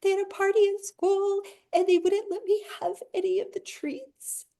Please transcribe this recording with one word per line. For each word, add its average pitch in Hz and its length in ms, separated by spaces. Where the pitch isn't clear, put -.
They 392 80
had 381 100
a 392 80
party 403 400
in 403 140
school, 392 600
and 359 160
they 359 100
wouldn't 403 320
let 403 140
me 415 200
have - 220
any 381 260
of - 120
the 381 80
treats. - 840